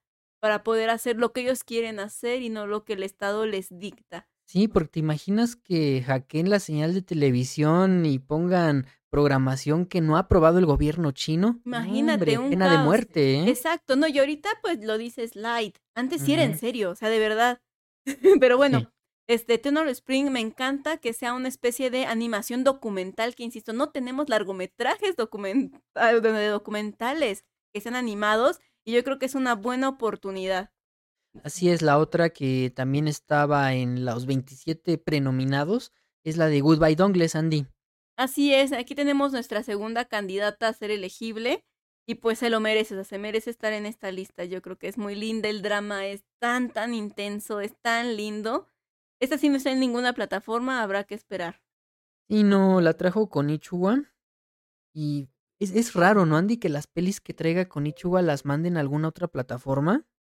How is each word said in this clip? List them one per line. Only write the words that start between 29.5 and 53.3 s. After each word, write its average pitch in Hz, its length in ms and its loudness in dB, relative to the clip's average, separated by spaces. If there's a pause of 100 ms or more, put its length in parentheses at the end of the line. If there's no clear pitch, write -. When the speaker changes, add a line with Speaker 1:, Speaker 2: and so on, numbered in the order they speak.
Speaker 1:
buena 247 340 -2
oportunidad. 196 840 -4 (720)
Speaker 2:
Así 175 260 0
es, 165 140 2
la 147 160 4
otra 165 320 2
que 131 440 -2
también 139 320 -2
estaba 143 680 0
en 127 300 -2
los 120 200 -4
veintisiete 151 720 -4
prenominados 139 920 -2 (320)
es 160 140 -4
la 160 100 4
de 147 140 4
Goodbye 156 340 6
Dongles, 180 400 2
Andy. 156 320 0 (500)
Speaker 1:
Así 269 360 2
es, 269 200 4
aquí 247 220 -8
tenemos 285 360 0
nuestra 226 320 -4
segunda 226 420 -4
candidata 208 600 -4
a 220 60 -2
ser 214 180 -8
elegible, 226 720 -6 (440)
y 226 80 -6
pues 226 240 -2
se 240 100 -2
lo 226 100 2
merece, 214 360 0
o - 20 -8
sea, 190 60 -8
se 202 160 -12
merece 220 320 -6
estar 220 220 -6
en 208 120 -8
esta 208 260 -10
lista. 190 320 -12
Yo 180 200 -10
creo 185 160 -14
que - 80 -12
es 196 100 -10
muy 208 180 -6
linda, 220 340 -4
el 214 120 -6
drama 202 460 -4
es 196 180 -12 (160)
tan, 240 300 -2
tan 233 240 -6
intenso, 208 640 -8
es 196 200 -8
tan 233 360 -2
lindo. 214 500 -6 (540)
Esta 269 160 -2
sí 294 120 2
no 277 80 2
está 269 140 -2
en 262 80 0
ninguna 247 340 0
plataforma, 233 680 -4
habrá 202 220 -4
que - 120 -14
esperar. 180 460 -10 (680)
Speaker 2:
Sí, 214 160 4
no, 190 380 6
la 165 140 4
trajo 185 340 0
Konichiwa, 175 760 -2 (880)